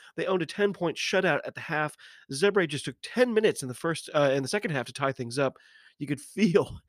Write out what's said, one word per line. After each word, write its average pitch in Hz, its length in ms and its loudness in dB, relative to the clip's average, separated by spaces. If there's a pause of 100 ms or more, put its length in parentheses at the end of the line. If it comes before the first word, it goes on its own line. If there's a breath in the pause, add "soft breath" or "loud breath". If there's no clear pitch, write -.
(160 loud breath)
they 165 100 -4
owned 185 160 0
a 151 40 -2
ten-point 202 500 0
shutout 185 480 2
at - 100 -10
the - 60 -14
half. 151 360 -4 (360 loud breath)
Zebre 190 340 4
just 143 200 -6
took 135 160 -8
ten 247 320 2
minutes 214 280 2
in 131 60 -6
the 123 60 -8
first, - 400 -4
uh, 143 180 4
in 139 100 2
the 131 60 -6
second 208 220 -2
half 135 160 -4
to 127 60 -12
tie 139 200 -2
things 120 260 -6
up. 139 200 0 (400 soft breath)
You 143 80 -8
could 139 140 -4
<laughs> - 140 -20
feel 175 440 2 (100)